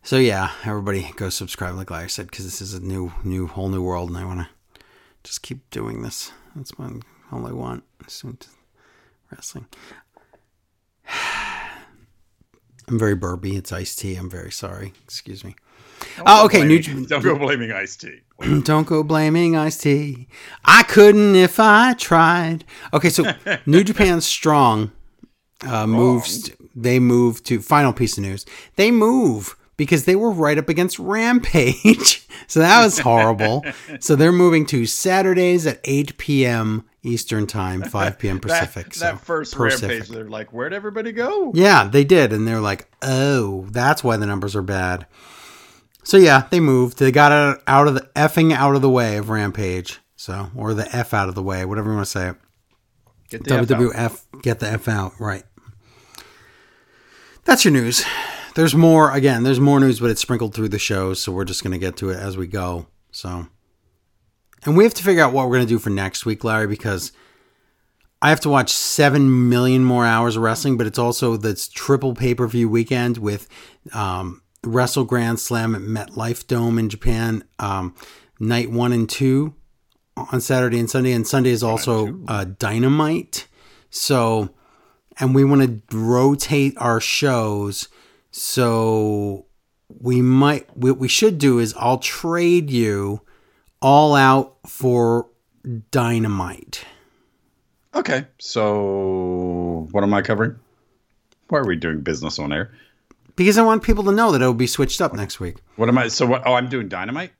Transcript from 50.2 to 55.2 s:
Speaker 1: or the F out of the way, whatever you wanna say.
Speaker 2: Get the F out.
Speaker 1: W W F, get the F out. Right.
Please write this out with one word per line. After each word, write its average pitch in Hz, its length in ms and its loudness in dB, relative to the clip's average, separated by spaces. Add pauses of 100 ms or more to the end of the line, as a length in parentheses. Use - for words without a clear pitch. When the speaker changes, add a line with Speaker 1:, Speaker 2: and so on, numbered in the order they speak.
Speaker 1:
or 110 200 -6
the 104 200 -6
F 123 200 -4
out 101 160 0
of 92 60 -10
the 98 80 -6
way, 92 200 -6
whatever 104 280 -6
you 110 40 -2
wanna 101 100 -4
say. 90 280 -6 (960)
Speaker 2:
Get 113 160 -14
the 139 80 0
F 127 80 2
out. 120 80 0
Speaker 1:
W 120 180 2
W 110 80 0
F, 113 300 -6 (160)
get 113 180 -4
the 107 100 -6
F 110 200 -6
out. 98 280 -4
Right. 101 260 -8 (2000)